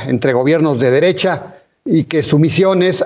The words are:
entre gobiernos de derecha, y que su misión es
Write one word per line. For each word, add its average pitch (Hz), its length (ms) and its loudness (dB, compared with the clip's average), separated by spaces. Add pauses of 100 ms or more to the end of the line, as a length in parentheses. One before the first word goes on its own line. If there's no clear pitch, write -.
entre 127 280 -2
gobiernos 147 440 0
de 127 120 2
derecha, 175 640 0 (300)
y 165 200 0
que 156 180 -2
su 151 160 0
misión 185 440 2
es 185 240 0